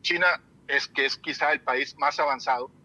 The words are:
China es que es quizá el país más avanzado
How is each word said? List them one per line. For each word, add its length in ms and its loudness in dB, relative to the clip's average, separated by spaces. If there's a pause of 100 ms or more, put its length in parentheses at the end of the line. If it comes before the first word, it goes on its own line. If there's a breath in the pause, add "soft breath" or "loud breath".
China 240 2 (400)
es 220 0
que 180 0
es 100 -2
quizá 360 -2
el 80 0
país 360 -2
más 220 0
avanzado 520 -2 (140)